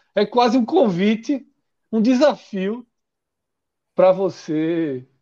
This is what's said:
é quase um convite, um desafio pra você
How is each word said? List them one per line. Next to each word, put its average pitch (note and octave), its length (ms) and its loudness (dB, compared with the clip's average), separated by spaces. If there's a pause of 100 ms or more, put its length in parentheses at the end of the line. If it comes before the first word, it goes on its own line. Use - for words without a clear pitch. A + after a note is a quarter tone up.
(140)
é G#3 120 0
quase A#3+ 320 2
um A#3 80 0
convite, A3 840 0 (440)
um A3 100 0
desafio A#3 840 -2 (1120)
pra F#3 160 4
você D#3+ 960 -4 (140)